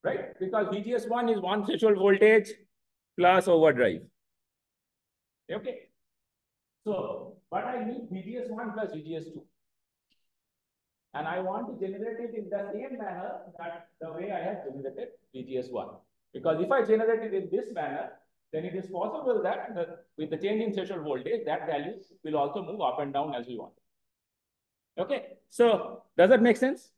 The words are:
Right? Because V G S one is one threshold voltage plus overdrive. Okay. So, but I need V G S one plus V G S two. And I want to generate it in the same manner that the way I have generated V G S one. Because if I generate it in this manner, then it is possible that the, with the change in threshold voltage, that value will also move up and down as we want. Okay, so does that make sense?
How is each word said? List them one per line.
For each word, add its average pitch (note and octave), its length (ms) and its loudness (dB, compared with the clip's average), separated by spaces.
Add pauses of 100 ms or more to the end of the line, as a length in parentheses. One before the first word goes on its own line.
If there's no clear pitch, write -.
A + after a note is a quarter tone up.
Right? - 320 -4
Because F#3+ 340 0
V G3+ 100 -4
G A#3 120 -2
S A3 120 -2
one A#3 220 0
is G#3+ 120 2
one G3 260 0
threshold G#3+ 300 4
voltage G3+ 560 8 (680)
plus F#3 300 8
overdrive. C3 540 6 (1500)
Okay. F#3 260 -8 (1080)
So, - 520 -6 (140)
but G3+ 140 -4
I A#3+ 200 -4
need A#3 260 -8
V F#3 120 -6
G A3+ 160 -10
S B3 100 -8
one A3+ 240 -8
plus G#3 200 -6
V D#3 100 -10
G D#3+ 140 -8
S D#3 80 -10
two. D#3+ 200 -16 (1700)
And D3+ 120 -6
I F3+ 140 -4
want G#3 280 -6
to F#3 180 -8
generate A3 340 -8
it A#3 160 -8
in G3 140 -10
the G3+ 220 -6
same B3 260 -10
manner F#3+ 340 -8 (260)
that E3+ 300 -12 (120)
the D#3+ 120 -10
way F#3 180 -8
I F3+ 180 -4
have G3+ 160 -6
generated C3+ 440 -10 (240)
V B2+ 120 -12
G C3 140 -6
S A#2 120 -6
one. G2+ 180 -8 (440)
Because D#3+ 300 0
if F#3 80 -2
I C4 140 4
generate A3 480 2
it - 20 -4
in F#3+ 160 -4
this G#3 240 -4
manner, D3+ 360 -6 (420)
then D#3+ 120 -4
it F3+ 120 -8
is F#3+ 100 -8
possible G#3+ 560 -2
that A3 320 -4
the, E3+ 120 -4 (300)
with D3+ 140 -6
the D#3+ 60 -2
change G#3 260 0
in G#3 120 -2
threshold F#3 280 -4
voltage, D3+ 440 -2
that D#3 200 -2
value D#3 280 -2 (280)
will D#3 140 -2
also C#3+ 260 0
move F#3+ 180 -8
up C3+ 200 0
and C#3 120 -4
down C#3 220 -2
as A#2+ 120 -6
we B2 120 -10
want. - 140 -14 (1300)
Okay, A#3 260 -4 (260)
so A3+ 520 2 (140)
does F#3 140 8
that A#3 120 8
make A#3 140 6
sense? C4+ 420 -2